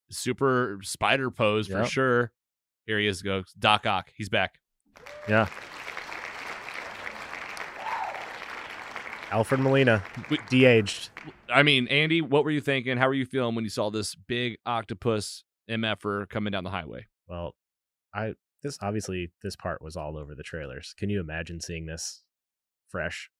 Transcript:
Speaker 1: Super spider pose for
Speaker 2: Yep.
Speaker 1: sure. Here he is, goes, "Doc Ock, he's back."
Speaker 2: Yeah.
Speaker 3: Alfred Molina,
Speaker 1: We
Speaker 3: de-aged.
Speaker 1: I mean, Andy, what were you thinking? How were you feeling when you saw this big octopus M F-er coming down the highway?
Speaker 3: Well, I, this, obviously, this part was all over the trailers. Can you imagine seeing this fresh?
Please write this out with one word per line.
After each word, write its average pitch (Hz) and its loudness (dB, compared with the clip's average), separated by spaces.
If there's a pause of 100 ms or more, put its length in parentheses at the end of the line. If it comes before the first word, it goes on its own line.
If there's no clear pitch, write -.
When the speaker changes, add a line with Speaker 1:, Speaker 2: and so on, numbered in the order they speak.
Speaker 1:
Super 123 0
spider 123 0
pose 107 2
for 95 -2
Speaker 2:
Yep. 120 2
Speaker 1:
sure. 120 2 (560)
Here 107 0
he 104 2
is, 95 0
goes, 95 -2
"Doc 107 4
Ock, 98 -2
he's 98 -8
back." 98 0 (720)
Speaker 2:
Yeah. 107 6 (3750)
Speaker 3:
Alfred 113 2
Molina, 135 6 (280)
Speaker 1:
We 151 2 (120)
Speaker 3:
de-aged. 123 6 (440)
Speaker 1:
I 135 10
mean, 139 6
Andy, 156 4
what 139 4
were 156 0
you 147 0
thinking? 131 0
How 131 6
were 135 4
you 131 0
feeling 123 0
when 113 0
you 101 -4
saw 107 -2
this 104 -4
big 120 -4
octopus 113 -2 (240)
M 113 -2
F-er 101 -2
coming 104 -4
down 95 -2
the 92 -6
highway? 80 -8 (200)
Speaker 3:
Well, 87 -8 (600)
I, 110 -4 (280)
this, 143 -8
obviously, 98 -4 (100)
this 98 -8
part - -6
was 82 -10
all 78 -6
over 73 -12
the 71 -12
trailers. 73 -12
Can 101 -4
you 101 0
imagine 82 -6
seeing 82 -8
this - -10 (640)
fresh? 87 -6 (100)